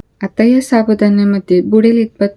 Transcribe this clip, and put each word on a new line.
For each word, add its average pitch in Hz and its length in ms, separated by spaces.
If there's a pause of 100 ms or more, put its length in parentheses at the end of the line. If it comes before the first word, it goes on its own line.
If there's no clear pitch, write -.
(220)
आता 208 220
या 254 180
साबुदाण्यामध्ये 202 1000
बुडेल 220 380
इतपत 208 380